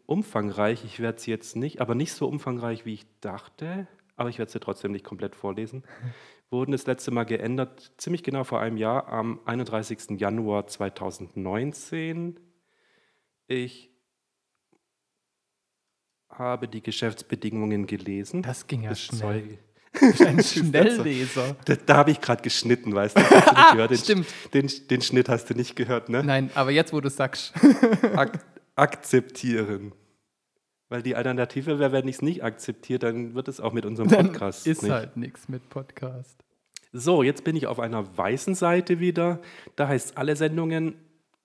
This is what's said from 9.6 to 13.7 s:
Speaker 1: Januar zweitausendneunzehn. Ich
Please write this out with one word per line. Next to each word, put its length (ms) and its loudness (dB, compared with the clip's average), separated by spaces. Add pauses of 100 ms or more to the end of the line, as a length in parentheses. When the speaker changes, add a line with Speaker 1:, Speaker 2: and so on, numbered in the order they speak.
Speaker 1:
Januar 480 -2
zweitausendneunzehn. 1700 -8 (1080)
Ich 420 -8 (2500)